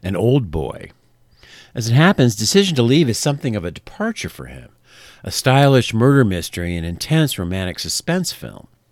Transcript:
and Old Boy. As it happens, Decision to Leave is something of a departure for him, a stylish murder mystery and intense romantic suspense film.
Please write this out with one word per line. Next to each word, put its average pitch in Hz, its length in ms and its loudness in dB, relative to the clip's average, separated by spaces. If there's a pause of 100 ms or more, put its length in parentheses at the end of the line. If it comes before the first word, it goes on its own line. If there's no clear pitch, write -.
and 92 160 -4
Old 117 320 2
Boy. 73 400 -8 (840)
As 113 140 -6
it 117 60 0
happens, 143 420 4
Decision 175 400 2
to 123 60 2
Leave 135 260 4
is 107 80 -2
something 143 400 -4
of 87 80 -6
a 87 60 -6
departure - 580 -10
for - 160 -16
him, 123 240 -18 (560)
a - 60 -10
stylish 135 640 4
murder 131 320 4
mystery 87 500 -4
and 82 80 -6
intense 143 540 -2
romantic 92 400 -6
suspense - 540 -6
film. - 340 -16 (260)